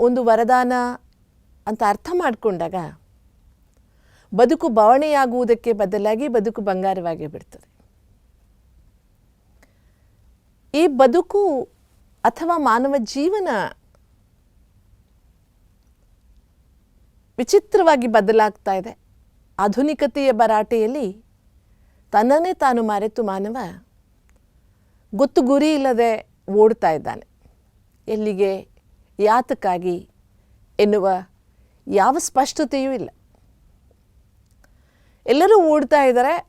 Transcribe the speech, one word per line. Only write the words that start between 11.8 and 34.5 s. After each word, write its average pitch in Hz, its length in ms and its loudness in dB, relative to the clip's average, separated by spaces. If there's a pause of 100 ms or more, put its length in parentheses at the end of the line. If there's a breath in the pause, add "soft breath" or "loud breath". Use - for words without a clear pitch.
ಅಥವಾ 330 340 -2
ಮಾನವ 262 400 0
ಜೀವನ 339 500 -4 (4000)
ವಿಚಿತ್ರವಾಗಿ 302 680 2
ಬದಲಾಗ್ತಾ 214 680 0
ಇದೆ. 190 240 -8 (600)
ಆಧುನಿಕತೆಯ 269 720 0
ಭರಾಟೆಯಲ್ಲಿ 220 920 -2 (880)
ತನ್ನನ್ನೇ 294 420 2
ತಾನು 254 280 0
ಮರೆತು 214 400 -4
ಮಾನವ 202 340 -6 (1600)
ಗೊತ್ತು 277 280 2
ಗುರಿ 277 320 2
ಇಲ್ಲದೆ 233 540 0 (220)
ಓಡ್ತಾ 214 400 4
ಇದ್ದಾನೆ. - 360 -6 (840)
ಎಲ್ಲಿಗೆ, 202 600 -4 (500)
ಯಾತಕ್ಕಾಗಿ 190 920 -2 (720)
ಎನ್ನುವ 208 280 2 (760)
ಯಾವ 208 320 2
ಸ್ಪಷ್ಟತೆಯೂ 269 760 -2
ಇಲ್ಲ. 180 180 -8 (2250)